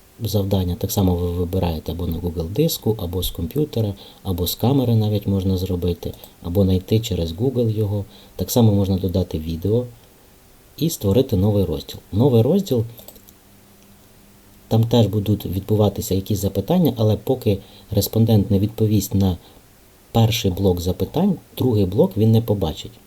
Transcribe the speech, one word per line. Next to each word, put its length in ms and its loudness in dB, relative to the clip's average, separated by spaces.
завдання. 580 0
Так 140 -6
само 220 2
ви 160 -2
вибираєте 640 -4
або 140 -6
на 120 -4
Google 300 -6
диску, 500 -2
або 240 -6
з 80 -4
комп'ютера, 640 -4
або 240 -4
з 80 -4
камери 400 2
навіть 320 0
можна 300 0
зробити, 560 -4
або 220 2
знайти 360 2
через 320 -4
Google 380 0
його. 340 -2
Так 140 -4
само 220 4
можна 240 2
додати 420 -2
відео 460 -2
і 140 -2
створити 460 0
новий 280 2
розділ. 320 -6
Новий 300 4
розділ, 420 0
там 160 4
теж 220 4
будуть 400 0
відбуватися 680 0
якісь 240 -2
запитання, 580 0
але 200 2
поки 420 -2
респондент 600 2
не 80 4
відповість 560 0
на 220 2
перший 380 2
блок 300 0
запитань, 560 -2
другий 280 2
блок 300 0
він 160 4
не 100 4
побачить 500 -4